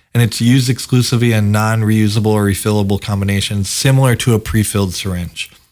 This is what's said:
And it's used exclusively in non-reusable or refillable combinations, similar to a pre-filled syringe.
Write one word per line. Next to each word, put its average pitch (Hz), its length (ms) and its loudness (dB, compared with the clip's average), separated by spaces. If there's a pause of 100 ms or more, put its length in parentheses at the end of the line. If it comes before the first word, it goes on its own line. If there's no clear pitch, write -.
(140)
And 117 80 2
it's 110 180 0
used 123 300 4
exclusively 120 640 0
in 104 180 2
non-reusable 107 760 0
or 107 180 2
refillable 101 560 0
combinations, 101 640 -2
similar 135 500 2
to - 160 0
a 107 60 2
pre-filled 101 540 -2
syringe. 87 560 -8 (220)